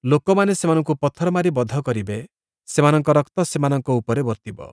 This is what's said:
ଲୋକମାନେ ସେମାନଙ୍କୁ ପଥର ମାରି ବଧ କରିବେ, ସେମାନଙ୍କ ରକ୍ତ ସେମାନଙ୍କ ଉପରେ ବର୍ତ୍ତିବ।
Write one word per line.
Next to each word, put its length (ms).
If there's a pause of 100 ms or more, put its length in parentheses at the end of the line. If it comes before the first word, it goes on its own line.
ଲୋକମାନେ 500
ସେମାନଙ୍କୁ 400
ପଥର 360
ମାରି 200
ବଧ 300
କରିବେ, 380 (500)
ସେମାନଙ୍କ 420
ରକ୍ତ 320
ସେମାନଙ୍କ 480
ଉପରେ 320
ବର୍ତ୍ତିବ। 360 (140)